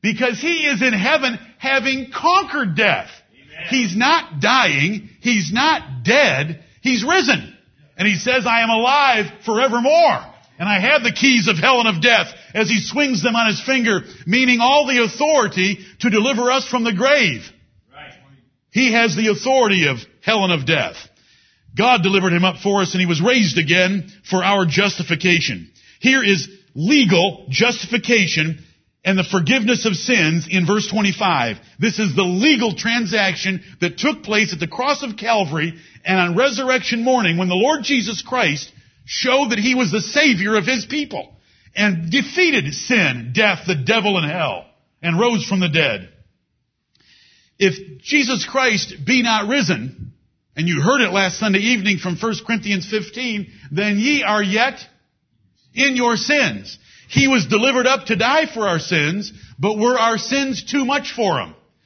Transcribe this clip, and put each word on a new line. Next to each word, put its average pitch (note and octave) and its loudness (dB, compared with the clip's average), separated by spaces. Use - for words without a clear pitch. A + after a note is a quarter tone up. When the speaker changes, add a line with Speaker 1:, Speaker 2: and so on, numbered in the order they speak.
Speaker 1:
because A#3 -2
he D#4+ -2
is B3+ 0
in B3+ 2
heaven B3 0
having C4+ -2
conquered D4 0
death. E3 0
Speaker 2:
Amen. - -18
Speaker 1:
He's A3+ 0
not B3+ 0
dying. G3+ 2
He's G3+ 0
not A#3+ -2
dead. E3 2
He's B3 0
risen. C4 0
And F#3 0
he G3+ 2
says, B3+ 0
"I A#3 2
am A3+ 2
alive B3 2
forevermore. A#3+ 2
And F3 -6
I G3+ 2
have C4 2
the A#3 -2
keys B3 2
of G3+ 2
hell A#3+ 4
and A3+ 2
of E3+ -2
death," A#3 2
as G#3+ 0
he A3 0
swings C4 -2
them A#3 0
on A3+ 2
his G#3 -2
finger, A3+ 0
meaning B3 2
all C#4 4
the B3 2
authority G#3+ 0
to A#3+ 0
deliver A#3 0
us C4 0
from A#3+ -2
the A#3 0
grave. G3+ 2
Speaker 2:
Right. - -20
Speaker 1:
He B3 2
has A3+ 2
the A3 0
authority G#3 2
of C3 0
hell G#3 0
and F3+ 2
of C#3+ -2
death. B2+ -2
God A#3 4
delivered F#3+ 2
him F3 2
up F#3 0
for G3+ 0
us, F3+ -2
and F#3 -2
he F3+ 2
was E3 0
raised G3+ 2
again F3+ 0
for F#3 0
our G3 2
justification. E3+ -2
Here C4 2
is G3 0
legal F#3 2
justification F#3+ -2
and F#3+ 0
the F3+ 0
forgiveness G#3+ 0
of G3+ 0
sins E3 0
in F3+ 0
verse G#3 0
twenty-five. F3+ 0
This F#3 0
is G3 -2
the F#3 2
legal G#3 2
transaction G3 -2
that F3 -4
took B3 -2
place G#3 0
at D#3 -8
the E3 -6
cross C#4 -4
of A3+ -10
Calvary E3 -2
and F#3 0
on F3 0
resurrection B3+ 0
morning A#3 2
when F#3 0
the F3+ 0
Lord C4+ 2
Jesus A3 -2
Christ F3 -2
showed C4 -2
that A3+ -2
he B3 0
was B3 0
the G3+ -2
Savior A3 0
of G#3 0
his B3 -4
people C#4 -8
and F3 0
defeated C#4 0
sin, C3 -2
death, G#3 0
the F3+ -2
devil, F#3+ 0
and D#3 -2
hell, C#3 -4
and E3+ 0
rose A3+ 0
from G3 -2
the F3+ 2
dead. C3 0
If D#3 -2
Jesus C4 0
Christ A#3 -2
be B3 2
not G3+ 0
risen, D#3 -2
and D#3+ -2
you D#3 -2
heard B3 2
it G3 0
last F#3+ 0
Sunday G3+ 0
evening G#3 0
from F3+ -6
First A3 -4
Corinthians G3+ -4
fifteen, G#3+ -6
then G3+ -2
ye C4+ 0
are G#3 0
yet A3 -2
in C4 0
your A#3+ 2
sins. F3+ -2
He C4+ 2
was A3+ 2
delivered B3 2
up C4 0
to A3+ 0
die C4+ 2
for A3+ -4
our E3+ 0
sins, D#3+ -2
but G#3 -2
were A#3+ 2
our A3+ 2
sins C4+ -4
too C#4 -4
much C#4+ -4
for F#3 -2
him? F2 -10